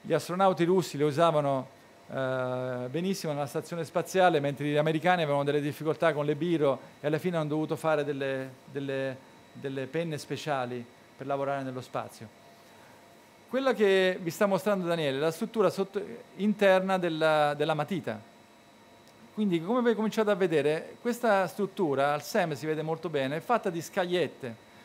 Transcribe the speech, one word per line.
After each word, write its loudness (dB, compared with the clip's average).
gli -4
astronauti 2
russi 2
le 2
usavano, 2
eh, -4
benissimo -4
nella -4
stazione -6
spaziale, 4
mentre -2
gli 0
americani 2
avevano 0
delle 0
difficoltà 0
con -2
le 0
biro 2
e -6
alla 0
fine -2
hanno -2
dovuto -2
fare 0
delle, -4
delle, -6
delle -8
penne -4
speciali -6
per -12
lavorare -2
nello -8
spazio. -12
Quella 2
che 4
vi -2
sta 2
mostrando 0
Daniele 0
è 0
la 2
struttura 0
sotto, -4
interna 4
della, 2
della 0
matita. -4
Quindi, 0
come 0
voi 4
cominciate 0
a 4
vedere, 0
questa 2
struttura 0
al -2
sem 0
si -10
vede -2
molto -4
bene, -2
è -4
fatta 0
di -6
scagliette, -2